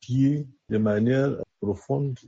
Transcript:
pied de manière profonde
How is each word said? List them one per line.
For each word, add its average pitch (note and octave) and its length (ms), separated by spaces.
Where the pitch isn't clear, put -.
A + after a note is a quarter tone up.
pied C3+ 480
de G#2+ 100
manière A#2 580
profonde C3 680